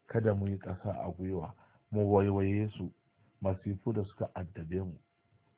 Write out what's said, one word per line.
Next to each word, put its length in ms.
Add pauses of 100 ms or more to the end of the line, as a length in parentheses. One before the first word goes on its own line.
Kada 260
mu 140
yi 100
ƙasa 340 (120)
a 80
gwiwa, 420 (380)
mu 220
waiwaye 640
su, 140 (500)
masifu 520
da 120
suka 280
addabe 480
mu. 160 (600)